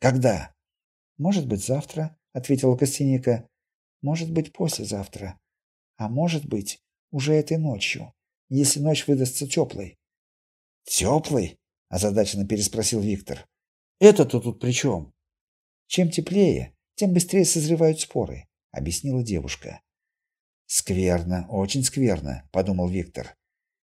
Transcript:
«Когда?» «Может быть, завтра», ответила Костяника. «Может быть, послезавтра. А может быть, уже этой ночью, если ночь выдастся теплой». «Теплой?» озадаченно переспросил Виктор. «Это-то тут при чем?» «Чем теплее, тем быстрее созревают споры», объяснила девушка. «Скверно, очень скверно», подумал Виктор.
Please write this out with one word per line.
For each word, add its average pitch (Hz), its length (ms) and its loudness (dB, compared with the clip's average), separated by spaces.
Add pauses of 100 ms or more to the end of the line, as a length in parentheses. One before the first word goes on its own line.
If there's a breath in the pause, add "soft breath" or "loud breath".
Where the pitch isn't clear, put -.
«Когда?» 123 520 2 (680)
«Может 165 280 0
быть, 104 180 -2
завтра», 151 540 -4 (140)
ответила 131 440 2
Костяника. 131 720 0 (520)
«Может 160 320 -4
быть, 160 200 -2
послезавтра. 101 840 -6 (600)
А 110 100 -4
может 151 360 -2
быть, 104 380 -6 (300)
уже 147 220 0
этой 156 240 0
ночью, 135 540 -4 (360)
если 139 320 0
ночь 147 260 0
выдастся 135 400 0
теплой». - 540 -4 (840)
«Теплой?» 127 800 0 (280)
озадаченно 101 560 0
переспросил 107 560 -2
Виктор. 98 460 -4 (540)
«Это-то 180 400 8
тут 117 180 -6
при 123 140 -2
чем?» 95 420 -2 (720)
«Чем 175 240 0
теплее, 165 640 2 (200)
тем 196 180 2
быстрее 180 300 4
созревают 156 560 2
споры», 82 480 -6 (240)
объяснила 120 500 -4
девушка. - 580 -6 (880)
«Скверно, 90 840 0
очень 101 340 -2
скверно», 78 640 -2
подумал 90 380 0
Виктор. 90 480 -6 (520)